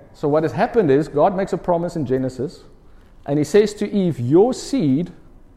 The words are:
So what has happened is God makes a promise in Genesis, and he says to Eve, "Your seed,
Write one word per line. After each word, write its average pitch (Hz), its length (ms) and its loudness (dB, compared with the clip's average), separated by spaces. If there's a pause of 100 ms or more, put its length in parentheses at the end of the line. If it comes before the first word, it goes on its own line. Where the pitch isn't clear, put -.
(140)
So - 140 -4
what 151 160 0
has 143 80 -2
happened 208 380 0
is 151 180 2
God 175 280 2
makes 190 160 -4
a 185 60 -2
promise 170 380 -4
in 156 100 -4
Genesis, 131 540 -4 (680)
and 143 120 -2
he 151 60 0
says 208 300 2
to 202 160 -6
Eve, 180 280 0
"Your 170 360 4
seed, 170 580 -2 (440)